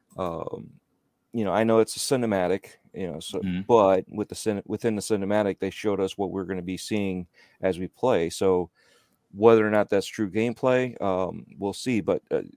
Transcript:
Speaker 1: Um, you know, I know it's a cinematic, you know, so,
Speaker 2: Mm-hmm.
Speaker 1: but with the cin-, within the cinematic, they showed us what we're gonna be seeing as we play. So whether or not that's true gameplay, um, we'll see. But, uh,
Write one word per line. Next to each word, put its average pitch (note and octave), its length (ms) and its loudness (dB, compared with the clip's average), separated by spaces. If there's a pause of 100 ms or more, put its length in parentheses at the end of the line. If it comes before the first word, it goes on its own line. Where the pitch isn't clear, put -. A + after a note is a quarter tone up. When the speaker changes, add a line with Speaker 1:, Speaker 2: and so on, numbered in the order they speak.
(160)
Speaker 1:
Um, E2+ 540 -8 (640)
you A2+ 100 -2
know, F#2 80 0
I G#2 120 2
know A2+ 160 6
it's - 160 2
a - 40 -12
cinematic, G2+ 640 0 (280)
you F#2 180 -8
know, D2+ 80 -10
so, F2+ 200 -10
Speaker 2:
Mm-hmm. F#2 280 -4
Speaker 1:
but F#2+ 400 6
with G2+ 220 -6
the - 60 -12
cin-, G2+ 300 -4
within G#2+ 300 -2
the G2 60 -4
cinematic, G2+ 580 0
they F#2+ 120 -4
showed G2+ 280 -2
us F#2+ 180 -2
what F#2 140 -2
we're F#2+ 140 -6
gonna F2+ 160 -6
be F2+ 160 -6
seeing F#2+ 500 -4 (340)
as F#2 180 0
we F#2 80 -6
play. F#2+ 420 0
So F#2 400 0 (640)
whether A2 320 6
or G#2 60 0
not G#2 180 2
that's G2 160 2
true G#2+ 240 -4
gameplay, A#2+ 720 -2
um, F#2 440 -2 (120)
we'll G2 160 -4
see. A#2+ 280 -2
But, E2+ 280 -2
uh, D#2 120 -2 (160)